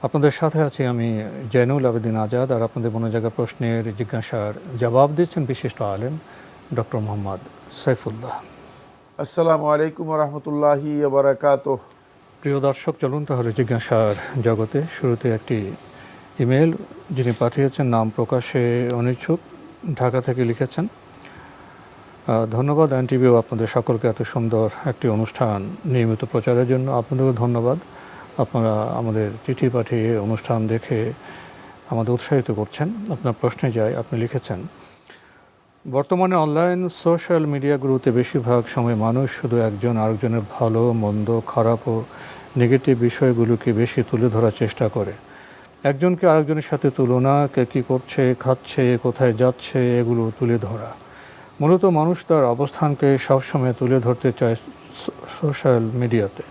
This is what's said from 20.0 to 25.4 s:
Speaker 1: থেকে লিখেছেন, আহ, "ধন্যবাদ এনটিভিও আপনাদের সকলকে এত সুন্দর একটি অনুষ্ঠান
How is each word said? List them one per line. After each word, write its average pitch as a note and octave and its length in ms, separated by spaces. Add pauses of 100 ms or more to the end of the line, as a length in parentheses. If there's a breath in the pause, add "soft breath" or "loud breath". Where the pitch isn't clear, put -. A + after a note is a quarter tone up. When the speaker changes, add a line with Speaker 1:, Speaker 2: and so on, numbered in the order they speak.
Speaker 1:
থেকে B2+ 240
লিখেছেন, B2+ 440 (1400 loud breath)
আহ, A2+ 200
"ধন্যবাদ C#3 460
এনটিভিও B2+ 440
আপনাদের A2+ 300
সকলকে A#2 420
এত A2+ 140
সুন্দর A2+ 480 (160)
একটি C3 220
অনুষ্ঠান G#2+ 760